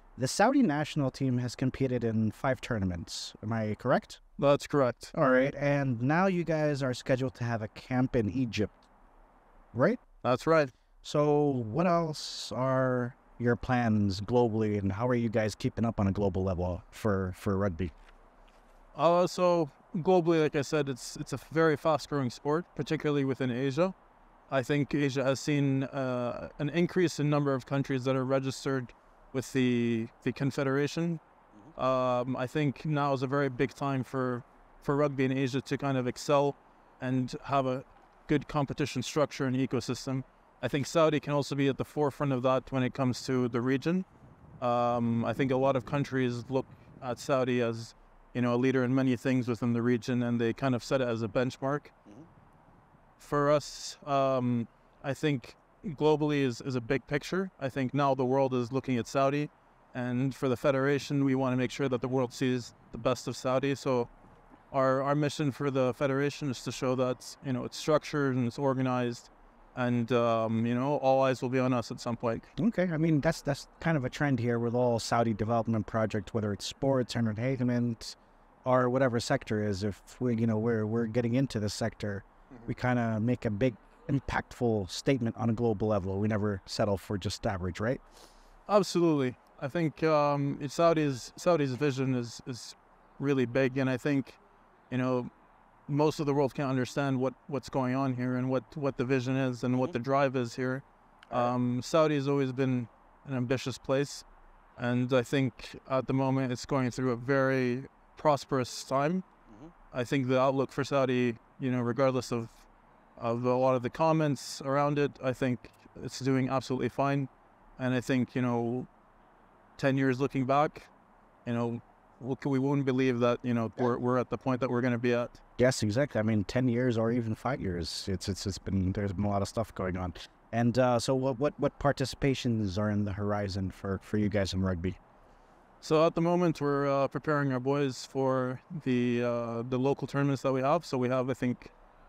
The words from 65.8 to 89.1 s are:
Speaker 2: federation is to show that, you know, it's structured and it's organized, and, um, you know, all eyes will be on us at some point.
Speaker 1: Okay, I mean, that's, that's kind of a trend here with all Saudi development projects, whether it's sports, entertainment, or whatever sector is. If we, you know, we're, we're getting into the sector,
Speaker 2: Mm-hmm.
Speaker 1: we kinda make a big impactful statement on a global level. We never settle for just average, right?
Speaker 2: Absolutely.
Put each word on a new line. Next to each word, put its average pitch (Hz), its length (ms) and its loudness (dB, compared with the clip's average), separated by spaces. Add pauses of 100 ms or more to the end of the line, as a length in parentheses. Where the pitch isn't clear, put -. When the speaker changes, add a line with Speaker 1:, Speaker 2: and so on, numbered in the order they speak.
Speaker 2:
federation 139 560 -2
is - 140 -8
to 127 80 -6
show 127 240 -2
that, 127 500 -4
you 139 80 -2
know, 123 120 -4
it's - 120 -10
structured 143 580 0
and 127 120 0
it's 117 100 -6
organized, 127 720 -2 (480)
and, 123 360 0
um, 113 520 2
you 120 80 0
know, 135 260 0
all 135 220 4
eyes 131 200 2
will 131 80 -2
be 131 100 2
on 127 140 2
us 120 180 -2
at 117 80 -8
some 117 160 -4
point. 117 300 -4 (120)
Speaker 1:
Okay, 180 360 2
I - 20 -2
mean, 156 240 4
that's, 160 220 0
that's - 260 -4 (140)
kind 165 160 2
of 127 80 -2
a 127 40 -2
trend 139 300 0
here 117 180 2
with 117 160 0
all 120 260 2
Saudi 117 340 2
development 110 520 0
projects, 110 480 -2
whether 104 200 0
it's - 120 -8
sports, 135 480 0
entertainment, 120 1000 -2 (480)
or 127 260 4
whatever 123 300 2
sector 110 480 0
is. 101 160 -2
If 104 180 -4 (200)
we, 123 160 2
you 117 100 2
know, 110 100 2
we're, 110 280 0
we're 113 220 0
getting 117 280 0
into 131 240 0
the 104 100 -2
sector, 104 540 -6 (300)
Speaker 2:
Mm-hmm. - 140 -18
Speaker 1:
we 123 80 -4
kinda 120 440 0
make 120 240 0
a 120 60 0
big 107 260 0 (340)
impactful 117 800 -2
statement 120 480 0
on 113 120 0
a 117 40 2
global 107 340 0
level. 98 320 0
We 107 80 0
never 104 380 0
settle 104 320 0
for 104 200 -6
just 95 300 -6
average, 92 320 -4
right? 110 220 -2 (640)
Speaker 2:
Absolutely. 170 680 2 (260)